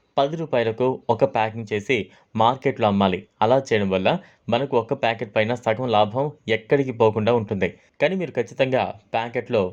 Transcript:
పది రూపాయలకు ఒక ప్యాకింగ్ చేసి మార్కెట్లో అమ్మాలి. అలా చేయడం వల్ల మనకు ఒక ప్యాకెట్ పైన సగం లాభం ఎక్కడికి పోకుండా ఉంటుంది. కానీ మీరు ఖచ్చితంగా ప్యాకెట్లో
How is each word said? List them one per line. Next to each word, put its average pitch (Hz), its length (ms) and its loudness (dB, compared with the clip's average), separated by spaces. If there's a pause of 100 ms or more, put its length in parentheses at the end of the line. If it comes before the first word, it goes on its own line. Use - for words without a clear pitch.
(180)
పది 147 240 0
రూపాయలకు 117 440 -2 (260)
ఒక 113 120 0 (100)
ప్యాకింగ్ 110 380 -2
చేసి 110 240 0 (460)
మార్కెట్లో 123 500 2
అమ్మాలి. 98 260 2 (260)
అలా 123 140 4 (100)
చేయడం 104 260 0
వల్ల 95 140 0 (440)
మనకు 131 300 0
ఒక 143 200 -6
ప్యాకెట్ 113 340 -4
పైన 110 160 2 (120)
సగం 117 320 0
లాభం 107 280 2 (320)
ఎక్కడికి 131 440 0
పోకుండా 110 400 4
ఉంటుంది. 98 280 -2 (320)
కానీ 160 200 2
మీరు 147 180 -6
ఖచ్చితంగా 127 440 -2 (320)
ప్యాకెట్లో 117 480 -2 (100)